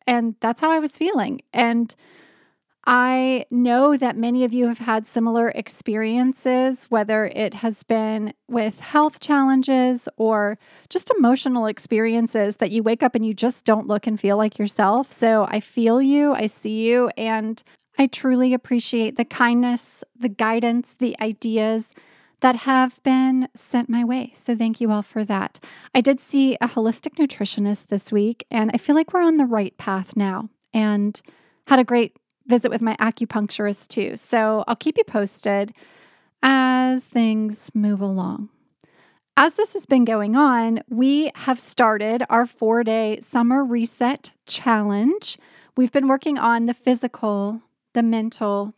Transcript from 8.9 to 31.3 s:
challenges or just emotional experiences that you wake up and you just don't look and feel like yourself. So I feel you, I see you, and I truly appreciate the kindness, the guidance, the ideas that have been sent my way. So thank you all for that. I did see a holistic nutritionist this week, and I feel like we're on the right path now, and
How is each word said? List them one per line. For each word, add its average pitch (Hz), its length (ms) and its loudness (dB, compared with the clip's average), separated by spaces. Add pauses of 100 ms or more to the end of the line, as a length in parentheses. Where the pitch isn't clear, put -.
challenges 262 840 2 (120)
or 214 400 0 (320)
just - 260 -4
emotional 254 480 2
experiences 220 960 0
that 196 140 -2
you 226 100 0
wake 220 200 0
up 254 120 2
and 226 100 0
you 220 80 -2
just 233 320 -4
don't 220 220 2
look 208 200 -2
and 214 140 -4
feel 202 160 2
like 214 220 0
yourself. 208 520 0
So 220 380 2
I 214 120 -4
feel 233 420 0
you, 285 320 4
I - 100 -2
see 220 420 -4
you, 240 300 2
and 220 460 -4 (360)
I 277 80 4
truly 254 460 0
appreciate 240 640 -2
the 240 80 -2
kindness, 240 800 0 (100)
the 240 140 -4
guidance, 233 640 -2
the - 300 -4
ideas 220 720 -2 (460)
that 254 140 4
have 262 480 0
been 262 520 2
sent - 340 -4
my 240 160 0
way. 247 300 -4
So - 200 -4
thank 226 240 -2
you 233 120 0
all 208 100 0
for 214 240 -6
that. 196 340 -4 (360)
I 254 80 4
did 269 180 2
see 269 400 0
a 240 80 -2
holistic 226 460 -2
nutritionist 208 720 -2
this - 260 -4
week, 214 380 0
and 220 240 0
I - 20 -2
feel 285 180 0
like 311 200 0
we're 359 80 2
on 330 160 4
the 269 80 4
right 214 320 -2
path 190 400 -6
now, 202 320 -2 (240)
and 208 440 0 (500)